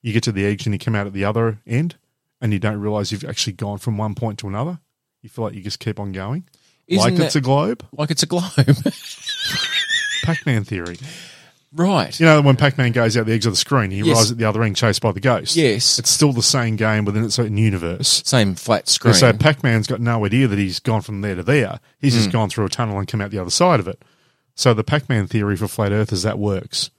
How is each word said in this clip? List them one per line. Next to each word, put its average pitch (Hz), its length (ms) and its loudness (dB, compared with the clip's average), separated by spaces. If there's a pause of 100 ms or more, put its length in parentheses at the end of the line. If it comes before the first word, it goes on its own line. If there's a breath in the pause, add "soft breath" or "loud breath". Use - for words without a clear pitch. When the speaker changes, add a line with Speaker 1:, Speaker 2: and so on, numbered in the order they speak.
Speaker 1:
You 117 120 -6
get 113 100 4
to 120 80 -2
the 98 140 -2
edge 104 200 -2
and 107 80 0
you 98 60 -4
come 113 160 -2
out 101 100 -2
at 101 60 -10
the 98 140 -2
other 110 420 0
end, 151 280 -2 (440)
and 107 140 0
you 98 60 0
don't 104 200 -2
realise 104 320 -2
you've 98 140 -8
actually - 280 -6
gone 101 240 -8
from 107 200 -4
one 107 180 -4
point 110 240 -6
to 107 80 -12
another. 131 320 -6 (420)
You 117 80 -20
feel - 140 -8
like 107 100 -6
you 104 80 -14
just 95 200 -10
keep 107 180 -6
on 101 140 -8
going. 107 320 -6 (420)
Speaker 2:
Isn't 185 160 2
Speaker 1:
Like 190 140 4
Speaker 2:
that 160 80 4
Speaker 1:
it's - 100 -4
a 151 60 4
globe. 143 500 0
Speaker 2:
Like 151 200 -4
it's 156 120 0
a - 20 2
globe. 175 300 -4
<laughs> 1077 1700 -2
Speaker 1:
Pac-Man 139 400 0
theory. 87 340 -8 (760 loud breath)
Speaker 2:
Right. 170 440 0
Speaker 1:
You 160 80 6
know, 156 140 8
when 139 140 6
Pac-Man 131 360 2
goes 117 260 2
out 113 80 2
the 110 80 0
edge 110 120 -2
of 110 80 0
the 90 40 -2
screen, 117 340 0
he 98 100 -4
Speaker 2:
Yes. 156 160 4
Speaker 1:
arrives 113 140 4
at 117 60 -6
the 113 80 0
other 107 180 0
end 104 120 0
chased 107 260 2
by 113 100 2
the 92 80 -6
ghost. 123 360 0
Speaker 2:
Yes. 123 440 2
Speaker 1:
It's 117 100 0
still 147 220 4
the 117 120 0
same 117 320 0
game 107 280 2
within 104 200 0
its 107 160 -2
own 107 180 0
universe. 98 680 0
Speaker 2:
Same 104 300 2
flat - 320 -2
Speaker 1:
So - 240 2
Speaker 2:
screen. 110 260 4
Speaker 1:
Pac-Man's 117 500 2
got 127 120 -4
no 117 260 0
idea 120 220 2
that 101 120 0
he's 95 200 -2
gone 110 220 0
from 98 200 -8
there 101 140 -4
to 90 80 -8
there. 113 360 0 (200)
He's 139 140 2
just 107 160 2
Speaker 2:
Mm. 85 40 -4
Speaker 1:
gone 107 160 0
through 104 160 -2
a 92 40 -4
tunnel 107 300 -4
and 98 80 -4
come 107 140 -4
out 98 100 -4
the 104 80 -4
other 90 100 -6
side 170 300 4
of 87 80 -4
it. - 140 -10 (540)
So - 180 2
the 107 100 0
Pac-Man 123 440 -2
theory 104 300 -2
for 104 100 -4
flat 101 240 -2
earthers, 104 320 0
that 107 140 -2
works. 98 600 -4